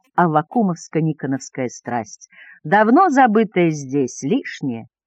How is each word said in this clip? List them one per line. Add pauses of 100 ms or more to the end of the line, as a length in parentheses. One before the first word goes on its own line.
(160)
аввакумовско-никоновская
страсть, (340)
давно
забытая
здесь,
лишняя, (200)